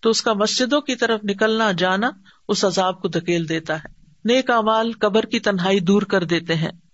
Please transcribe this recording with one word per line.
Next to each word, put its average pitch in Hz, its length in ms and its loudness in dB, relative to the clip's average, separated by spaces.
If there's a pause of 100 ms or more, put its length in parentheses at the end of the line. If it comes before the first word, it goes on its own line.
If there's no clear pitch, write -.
तो 226 60 2
उसका 226 240 0
मस्जिदों 240 480 0
की 262 140 -6
तरफ 233 300 -2
निकलना 220 480 0
जाना 185 400 0 (360)
उस 214 160 0
अजाब 185 360 0
को 190 80 -4
धकेल 170 380 -2
देता 160 280 -4
है। - 200 -14 (300)
नेक 254 260 2
अमाल 220 420 2
कब्र 220 320 2
की 226 140 -2
तन्हाई 196 400 2
दूर 202 240 4
कर 190 220 0
देते 165 280 -2
हैं। 160 280 -4 (120)